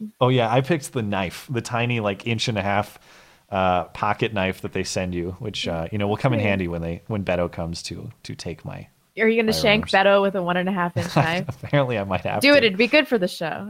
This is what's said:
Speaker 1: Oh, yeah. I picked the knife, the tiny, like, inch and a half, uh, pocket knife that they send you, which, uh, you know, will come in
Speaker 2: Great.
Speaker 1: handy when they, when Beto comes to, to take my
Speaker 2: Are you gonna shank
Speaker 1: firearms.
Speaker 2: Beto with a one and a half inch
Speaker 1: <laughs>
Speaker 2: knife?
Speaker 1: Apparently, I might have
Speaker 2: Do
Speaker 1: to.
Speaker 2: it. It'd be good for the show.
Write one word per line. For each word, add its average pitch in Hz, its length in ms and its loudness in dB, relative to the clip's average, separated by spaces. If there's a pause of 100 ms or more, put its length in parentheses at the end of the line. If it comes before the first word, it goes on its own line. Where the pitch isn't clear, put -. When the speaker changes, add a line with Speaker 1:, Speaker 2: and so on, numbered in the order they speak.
(200)
Speaker 1:
Oh, 127 80 6
yeah. 123 220 4
I 127 100 4
picked 147 320 -2
the 120 100 -2
knife, 98 480 -4
the 120 100 -2
tiny, 120 380 -2
like, 101 260 -2
inch 113 220 -2
and 110 100 -2
a 98 60 0
half, 101 380 0 (500)
uh, 92 360 2
pocket 107 460 -2
knife 95 280 -2
that 98 140 -10
they 95 100 -2
send 92 280 -4
you, 87 280 -4
which, - 260 -8
uh, 85 240 -4
you 104 80 -4
know, 101 80 0
will 104 100 0
come 131 160 0
in 117 60 0
Speaker 2:
Great. 104 100 0
Speaker 1:
handy 95 200 0
when 85 140 -4
they, 85 260 -6
when 104 160 -4
Beto 87 260 0
comes 85 320 -8
to, - 280 -12 (120)
to - 140 -12
take - 280 -12
my 95 220 -12 (320)
Speaker 2:
Are 220 100 2
you 226 140 4
gonna 220 100 2
shank 214 380 2
Speaker 1:
firearms. 196 180 6
Speaker 2:
Beto 196 140 6
with 196 140 0
a 185 60 0
one 175 140 0
and 180 120 0
a 190 40 0
half 175 240 -2
inch 175 200 -4
Speaker 1:
<laughs> - 0 -
Speaker 2:
knife? 165 320 2
Speaker 1:
Apparently, 127 500 0
I 98 60 -2
might 95 160 -2
have - 220 -2
Speaker 2:
Do 277 100 6
Speaker 1:
to. 294 40 8
Speaker 2:
it. 269 80 6
It'd 190 140 0
be 240 80 4
good 285 220 4
for 240 100 0
the 180 80 0
show. 190 440 -8